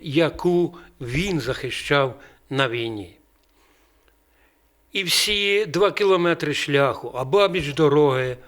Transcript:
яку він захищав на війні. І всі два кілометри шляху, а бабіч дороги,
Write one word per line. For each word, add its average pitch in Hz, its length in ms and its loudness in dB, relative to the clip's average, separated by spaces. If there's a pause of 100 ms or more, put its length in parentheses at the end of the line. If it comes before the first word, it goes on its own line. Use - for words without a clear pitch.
яку 170 760 0 (260)
він 151 380 -2
захищав 131 800 -2 (300)
на 135 200 0
війні. 113 480 -6 (1800)
І 196 100 -2
всі 202 640 0
два 175 260 2
кілометри 175 600 2
шляху, 139 640 0
а 127 80 -4
бабіч 170 500 0
дороги, 139 640 2 (100)